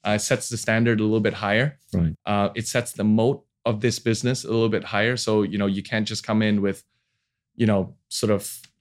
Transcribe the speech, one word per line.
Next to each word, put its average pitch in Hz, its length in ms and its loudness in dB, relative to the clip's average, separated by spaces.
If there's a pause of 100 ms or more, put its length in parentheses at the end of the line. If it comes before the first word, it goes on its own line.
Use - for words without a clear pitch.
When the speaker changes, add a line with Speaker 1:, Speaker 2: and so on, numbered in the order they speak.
Speaker 1:
uh, 104 120 2
sets - 320 -2
the 117 80 -6
standard 113 420 2
a 107 40 2
little 107 180 2
bit 104 120 0
higher. 110 460 0 (140)
Speaker 2:
Right. 85 200 2 (120)
Speaker 1:
Uh, 101 300 2
it 113 120 -6
sets 120 240 -2
the - 140 -4
moat 113 400 2 (180)
of 113 160 -2
this 113 200 0
business 123 440 -2
a - 80 -8
little 117 160 2
bit 104 160 -2
higher. 113 320 0
So, 107 280 0
you 90 140 -4
know, 101 80 0
you 98 160 -2
can't 110 240 -4
just 104 200 -8
come 110 160 2
in 104 200 2
with, 98 220 -2 (720)
you 120 100 0
know, 98 300 2 (140)
sort - 220 -2
of, - 280 -2 (220)